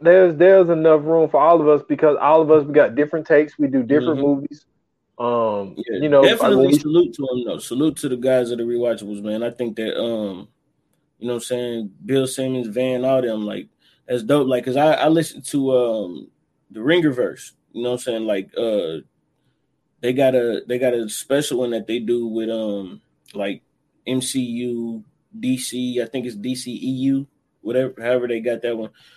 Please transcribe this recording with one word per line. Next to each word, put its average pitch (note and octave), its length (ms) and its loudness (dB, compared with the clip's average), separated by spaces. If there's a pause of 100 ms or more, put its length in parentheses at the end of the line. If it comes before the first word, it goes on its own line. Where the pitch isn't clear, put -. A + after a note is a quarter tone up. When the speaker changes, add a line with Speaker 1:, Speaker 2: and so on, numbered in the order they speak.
Speaker 1:
there's, F3 340 6
there's F3+ 340 6
enough D#3+ 340 4
room D#3+ 260 2
for C#3+ 100 2
all D#3+ 220 6
of D3+ 80 4
us, D3 180 4
because D3 320 2
all D#3 220 6
of D3+ 100 4
us, D3+ 140 6
we D3 80 -8
got C#3+ 220 4
different D3+ 320 -2
takes. D3+ 300 2
We D3 100 0
do C3 160 0
different C3+ 360 0
Speaker 2:
Mm-hmm. - 80 0
Speaker 1:
movies. C#3+ 380 -4 (540)
Um, A2+ 580 -2
Speaker 2:
Yeah, G#2 240 -6
Speaker 1:
you D3+ 80 0
know, C#3 140 8
Speaker 2:
definitely C#3 320 4
Speaker 1:
like, C3 100 6
when C#3 80 4
we D3 60 4
Speaker 2:
salute D#3 340 2
to C3+ 180 -8
'em, B2 140 -4
though. F2+ 140 -6
Salute C#3 380 -2
to C#3+ 120 -6
the B2+ 80 -4
guys B2 340 0
of B2 60 -6
the A#2 60 -4
Rewatchables, A2+ 580 -4
man. G#2+ 220 -6
I A#2 80 -6
think A#2 260 -8
that, A2 240 -6
um, G#2+ 460 -6 (720)
you A#2 80 -10
know A#2+ 60 -4
what - 20 -4
I'm A#2 60 -6
saying, A#2 500 -8 (140)
Bill C3+ 200 0
Simmons, C3 420 -4
Van, B2+ 380 -2
all C3 160 2
them, G#2+ 240 -4
like, G#2 220 -10 (400)
that's B2 160 -4
dope. C3+ 240 2
Like, B2+ 180 -2
'cause B2+ 120 -2
I, D3+ 160 4
I C#3+ 160 0
listened D#3+ 360 0
to, C3+ 320 -2
um, G#2+ 500 -2 (440)
the G#2+ 80 -16
Ringerverse, C3 720 0 (220)
you A#2 100 -8
know B2 60 -2
what B2 60 -2
I'm B2 40 -6
saying? A2+ 260 -6
Like, G2 320 -4
uh, G2+ 400 -2 (1040)
they B2 120 -2
got C3 220 2
a, A#2+ 320 0
they B2 120 -4
got B2+ 140 0
a A2+ 160 -4
special C#3 500 -4
one B2 120 -2
that A2 140 -6
they A2+ 140 -4
do A#2 280 -2
with, A2+ 220 -6
um, G#2 520 -6 (320)
like, G2+ 280 -8 (460)
M B2+ 140 -2
C C3 200 -4
U, A#2 640 -6 (340)
D B2 200 -2
C, B2 440 -6
I A#2 40 -4
think B2 200 -8
it's A#2+ 100 -10
D A#2+ 200 -6
C B2+ 160 -12
E A#2+ 180 -8 (220)
U, C#3 160 -2 (340)
whatever, B2+ 400 -2
however A#2+ 260 0
they A#2 120 -2
got A2+ 220 -4
that A#2+ 160 -4
one. A2 120 -10 (280)